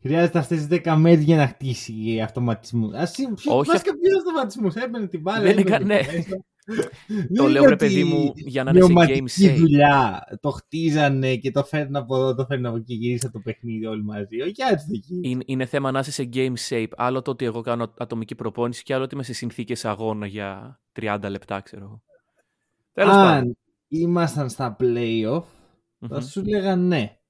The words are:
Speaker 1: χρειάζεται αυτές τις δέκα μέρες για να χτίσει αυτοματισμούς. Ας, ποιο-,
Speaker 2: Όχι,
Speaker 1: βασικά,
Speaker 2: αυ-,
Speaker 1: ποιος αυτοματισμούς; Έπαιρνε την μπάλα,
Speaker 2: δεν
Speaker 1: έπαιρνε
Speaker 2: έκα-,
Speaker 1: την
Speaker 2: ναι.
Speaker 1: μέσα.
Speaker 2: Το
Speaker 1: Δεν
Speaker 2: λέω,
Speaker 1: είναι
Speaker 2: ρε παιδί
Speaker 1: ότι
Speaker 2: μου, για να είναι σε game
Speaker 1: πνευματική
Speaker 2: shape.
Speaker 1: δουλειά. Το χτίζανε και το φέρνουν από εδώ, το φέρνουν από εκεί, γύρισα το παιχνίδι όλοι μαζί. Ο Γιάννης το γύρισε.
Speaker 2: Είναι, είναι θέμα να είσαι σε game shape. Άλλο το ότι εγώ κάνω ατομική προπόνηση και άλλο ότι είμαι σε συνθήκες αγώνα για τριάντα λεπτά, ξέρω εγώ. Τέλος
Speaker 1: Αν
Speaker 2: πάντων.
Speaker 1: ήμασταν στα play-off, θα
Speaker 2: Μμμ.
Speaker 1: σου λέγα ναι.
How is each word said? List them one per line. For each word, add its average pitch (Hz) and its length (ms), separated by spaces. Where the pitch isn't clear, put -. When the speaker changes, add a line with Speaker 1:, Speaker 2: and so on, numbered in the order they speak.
Speaker 1:
χρειάζεται 165 380
αυτές 160 180
τις 147 100
δέκα 165 280
μέρες 160 280
για 160 140
να 143 100
χτίσει 113 720
αυτοματισμούς. 113 720
Ας, 156 220
ποιο-, 254 420
Speaker 2:
Όχι, 277 140
Speaker 1:
βασικά, 349 200
Speaker 2:
αυ-, 285 80
Speaker 1:
ποιος 392 180
αυτοματισμούς; 247 580
Έπαιρνε 226 320
την 170 140
μπάλα, 208 200
Speaker 2:
δεν 202 160
Speaker 1:
έπαιρνε 190 160
Speaker 2:
έκα-, 208 40
Speaker 1:
την 190 100
Speaker 2:
ναι. 175 300
Speaker 1:
μέσα. 190 280
Speaker 2:
Το 214 60
Speaker 1:
Δεν 254 220
Speaker 2:
λέω, 285 100
Speaker 1:
είναι 277 80
Speaker 2:
ρε 214 60
παιδί 185 260
Speaker 1:
ότι 170 120
Speaker 2:
μου, 151 220
για 131 280
να 131 80
είναι 180 100
σε 185 40
game 175 80
Speaker 1:
πνευματική 147 560
Speaker 2:
shape. 135 80
Speaker 1:
δουλειά. 143 680
Το 147 80
χτίζανε 143 840
και 127 160
το 139 120
φέρνουν 143 320
από 131 200
εδώ, 131 200
το 131 100
φέρνουν 123 200
από 117 120
εκεί, 113 160
γύρισα 120 380
το 113 80
παιχνίδι 110 460
όλοι 110 180
μαζί. 104 380
Ο 143 60
Γιάννης 208 380
το 180 80
γύρισε. 180 360
Speaker 2:
Είναι, 127 160
είναι 131 200
θέμα 139 260
να 135 80
είσαι 139 120
σε 131 220
game 131 200
shape. 113 180
Άλλο 131 240
το 135 100
ότι 127 140
εγώ 117 160
κάνω 117 360
ατομική 113 380
προπόνηση 120 480
και 139 100
άλλο 131 100
ότι 135 120
είμαι 139 80
σε 120 100
συνθήκες 117 520
αγώνα 107 400
για 101 540
τριάντα 104 380
λεπτά, 98 320
ξέρω 98 220
εγώ. 107 200
Τέλος 196 200
Speaker 1:
Αν 196 100
Speaker 2:
πάντων. 120 180
Speaker 1:
ήμασταν 160 640
στα 120 300
play-off, 117 640
θα 127 80
Speaker 2:
Μμμ. 143 60
Speaker 1:
σου 143 220
λέγα 196 320
ναι. 180 420